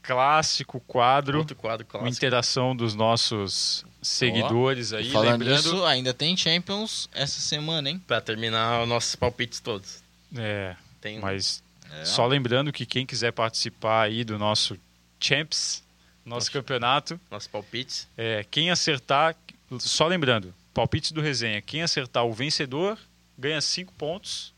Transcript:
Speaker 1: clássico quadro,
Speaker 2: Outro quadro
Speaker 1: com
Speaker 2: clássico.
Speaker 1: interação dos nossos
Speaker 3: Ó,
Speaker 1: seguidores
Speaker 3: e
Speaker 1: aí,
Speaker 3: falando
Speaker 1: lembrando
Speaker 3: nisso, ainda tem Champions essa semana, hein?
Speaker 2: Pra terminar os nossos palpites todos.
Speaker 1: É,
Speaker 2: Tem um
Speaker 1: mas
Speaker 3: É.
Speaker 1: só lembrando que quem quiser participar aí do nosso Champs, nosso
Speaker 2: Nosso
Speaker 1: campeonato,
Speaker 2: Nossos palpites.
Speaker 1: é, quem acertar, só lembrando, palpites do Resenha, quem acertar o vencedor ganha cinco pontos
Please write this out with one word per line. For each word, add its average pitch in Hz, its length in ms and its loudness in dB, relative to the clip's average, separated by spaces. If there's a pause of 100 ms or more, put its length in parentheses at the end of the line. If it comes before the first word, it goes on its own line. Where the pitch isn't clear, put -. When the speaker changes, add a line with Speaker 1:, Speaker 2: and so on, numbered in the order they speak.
Speaker 1:
clássico 135 720 2
quadro, 135 580 4
Speaker 2:
Outro 151 180 -2
quadro 113 280 -6
Speaker 1:
com - 140 -10
Speaker 2:
clássico. 120 180 -2
Speaker 1:
interação 127 600 2
dos 117 180 0
nossos 110 880 2
Speaker 3:
Ó, - 60 -20 (120)
Speaker 1:
seguidores 120 920 2
Speaker 3:
e 110 40 -6
Speaker 1:
aí, 110 140 -4
Speaker 3:
falando 117 300 4
Speaker 1:
lembrando 147 320 2
Speaker 3:
nisso, 185 120 0
ainda 127 300 2
tem 160 220 0
Champions 190 760 -2
essa - 280 -4
semana, 151 500 -2
hein? 180 160 -8
Speaker 2:
Pra 117 140 2
terminar 113 640 0
os 117 60 0
nossos 117 280 0
palpites 120 440 -2
todos. - 420 -8 (340)
Speaker 1:
É, 101 400 -6 (240)
Speaker 2:
Tem 107 180 -10
um - 40 -12
Speaker 1:
mas 98 400 -4 (300)
Speaker 3:
É. 78 120 -12
Speaker 1:
só 123 220 2
lembrando 131 460 2
que 131 140 -8
quem 127 200 -2
quiser 117 260 -2
participar 113 680 0
aí 110 220 0
do 107 140 -6
nosso 107 380 2 (440)
Champs, - 640 0 (420)
nosso 120 120 -8 (100)
Speaker 2:
Nosso - 60 -6
Speaker 1:
campeonato, 135 680 -2 (100)
Speaker 2:
Nossos 104 180 -12
palpites. 117 580 -8 (100)
Speaker 1:
é, 113 340 -2
quem 160 200 0
acertar, 156 640 2 (440)
só - 280 2
lembrando, 127 460 2 (220)
palpites 139 380 0
do 156 80 -4
Resenha, 117 420 -2
quem - 200 -6
acertar 123 420 0
o 117 80 0
vencedor 147 680 -2 (400)
ganha 147 220 -2
cinco 180 340 -4
pontos - 640 -8